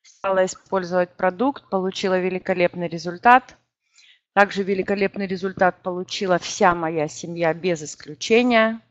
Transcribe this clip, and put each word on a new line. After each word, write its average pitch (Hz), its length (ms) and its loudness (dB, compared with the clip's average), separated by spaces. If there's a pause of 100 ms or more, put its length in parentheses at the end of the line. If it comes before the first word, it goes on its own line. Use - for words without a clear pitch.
Стала 190 440 -2
использовать 180 640 -4
продукт, 185 580 -2
получила 185 500 -2
великолепный 180 680 -2
результат. 175 680 2 (800)
Также 196 300 2
великолепный 196 640 -2
результат 185 560 -2
получила 180 560 -2
вся - 340 4
моя 160 340 -2
семья 165 460 -4
без 165 300 -4
исключения. 226 1080 0